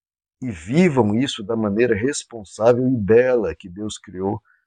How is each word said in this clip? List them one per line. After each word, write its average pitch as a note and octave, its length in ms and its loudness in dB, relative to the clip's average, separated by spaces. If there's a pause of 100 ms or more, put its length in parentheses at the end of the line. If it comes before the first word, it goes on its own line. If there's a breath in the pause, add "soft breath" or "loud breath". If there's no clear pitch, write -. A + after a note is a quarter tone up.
(400)
e C3 100 -8
vivam A2+ 640 2
isso B2 280 -2
da A2 140 -4
maneira A2 380 2
responsável A#2+ 920 -2
e C3 80 0
bela A2+ 580 2
que - 140 -20
Deus G#2 300 -10
criou F#2+ 420 -6 (260)